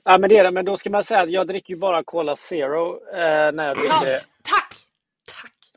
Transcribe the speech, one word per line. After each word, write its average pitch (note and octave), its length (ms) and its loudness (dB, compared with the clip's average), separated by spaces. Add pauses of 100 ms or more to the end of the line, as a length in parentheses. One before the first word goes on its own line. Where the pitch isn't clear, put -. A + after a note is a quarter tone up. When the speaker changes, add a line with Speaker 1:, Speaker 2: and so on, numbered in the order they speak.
Speaker 1:
ja, F#3 140 6
men F#3+ 120 4
det G#3+ 80 8
är F#3+ 60 8
det. F#3 60 4
Men F3+ 140 -2
då F#3+ 120 -4
ska - 140 -8
man G3+ 140 -2
säga A3 160 0
att E3+ 100 0
jag F#3 160 -2
dricker F#3 280 -10
ju E3 60 -12
bara F3 240 -2
Cola D3+ 320 -4
Zero, E3 720 -6
eh, D#3 440 0
när D#3 140 -4
jag C#3 100 -4
dricker D#4 180 0
Speaker 2:
Ja, D#4 100 2
Speaker 1:
det. C3+ 160 -2 (220)
Speaker 2:
tack! - 320 -2 (680)
Tack! - 100 -20 (240)